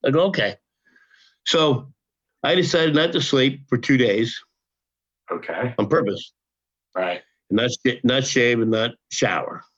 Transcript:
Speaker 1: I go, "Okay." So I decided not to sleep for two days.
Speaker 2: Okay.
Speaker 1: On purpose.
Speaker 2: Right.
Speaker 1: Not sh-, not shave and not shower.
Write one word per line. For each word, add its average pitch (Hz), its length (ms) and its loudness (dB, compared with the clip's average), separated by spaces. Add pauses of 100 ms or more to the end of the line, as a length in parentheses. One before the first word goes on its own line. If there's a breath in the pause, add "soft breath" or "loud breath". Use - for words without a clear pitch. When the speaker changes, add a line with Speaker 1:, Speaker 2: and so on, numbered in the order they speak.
Speaker 1:
I 135 60 2
go, 156 180 2
"Okay." 107 280 -4 (880 soft breath)
So 151 460 0 (500)
I - 120 2
decided 170 400 2
not 165 180 2
to 175 80 0
sleep 135 480 0
for 127 100 0
two 135 200 2
days. 113 400 2 (920)
Speaker 2:
Okay. 87 480 -6
Speaker 1:
On 104 100 0
purpose. 104 440 -2 (640)
Speaker 2:
Right. 90 240 -4 (300)
Speaker 1:
Not 117 200 0
sh-, 123 320 -4
not 127 220 0
shave 120 360 2
and 110 100 0
not 113 220 0 (200)
shower. 92 500 -4 (160)